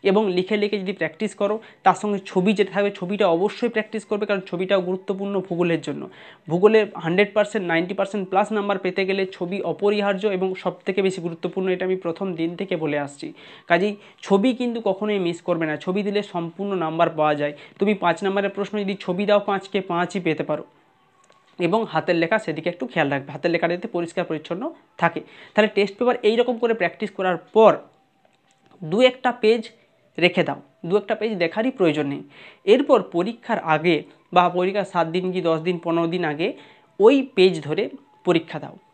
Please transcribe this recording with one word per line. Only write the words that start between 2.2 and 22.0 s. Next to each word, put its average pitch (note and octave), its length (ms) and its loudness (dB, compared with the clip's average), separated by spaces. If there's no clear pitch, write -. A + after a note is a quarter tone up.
ছবি F#3+ 280 2
যেটা G3 180 2
থাকবে, G3+ 200 0
ছবিটা G3 360 -2
অবশ্যই F#3+ 420 0
প্র্যাকটিস A3 360 -6
করবে, G#3 200 -2
কারণ G3+ 160 -2
ছবিটাও F#3+ 400 0
গুরুত্বপূর্ণ F#3+ 580 -4
ভূগোলের E3+ 420 0
জন্য। C#3+ 280 -8
ভূগোলে G#3 360 4
হান্ড্রেড F3+ 380 0
পার্সেন্ট, G#3 340 -2
নাইনটি F3 260 -2
পার্সেন্ট G3 360 -4
প্লাস G#3 220 0
নাম্বার G3+ 260 -2
পেতে F#3+ 280 -2
গেলে G3 200 -2
ছবি F#3+ 360 -8
অপরিহার্য G3+ 680 0
এবং F#3 280 -2
সবথেকে F#3 460 -4
বেশি F#3+ 200 -2
গুরুত্বপূর্ণ, F3 480 -4
এটা F#3 160 -2
আমি F#3 100 0
প্রথম F#3 380 -6
দিন E3 220 -4
থেকে F#3 220 -4
বলে D3+ 220 -2
আসছি। C#3+ 340 -10
কাজেই F#3+ 280 0
ছবি G3+ 320 2
কিন্তু A#3 280 -4
কখনোই G#3 380 -2
মিস E3+ 220 -2
করবে E3 240 -2
না, D3+ 120 -4
ছবি F#3 260 -4
দিলে G3+ 200 -2
সম্পূর্ণ F#3+ 520 -6
নাম্বার E3 340 0
পাওয়া D3+ 260 2
যায়। D3 180 -2
তুমি G3+ 140 2
পাঁচ F#3+ 300 0
নাম্বারের G3 260 0
প্রশ্ন G3+ 300 -6
যদি G3 200 -4
ছবি F#3 260 -2
দাও, G#3 140 6
পাঁচকে G3 420 -4
পাঁচই F3 380 -2
পেতে D#3+ 240 -2
পারো। D3+ 200 -4
এবং G3 300 2
হাতের D#3+ 260 0